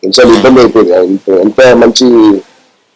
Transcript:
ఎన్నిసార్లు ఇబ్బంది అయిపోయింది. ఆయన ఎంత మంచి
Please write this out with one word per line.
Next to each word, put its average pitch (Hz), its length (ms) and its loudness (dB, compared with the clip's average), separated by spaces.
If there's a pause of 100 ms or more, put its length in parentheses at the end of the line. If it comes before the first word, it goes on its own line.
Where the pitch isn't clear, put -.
ఎన్నిసార్లు 117 340 0
ఇబ్బంది 127 240 2
అయిపోయింది. 107 360 0
ఆయన 95 440 -2
ఎంత 107 200 -2 (220)
మంచి 117 240 0 (880)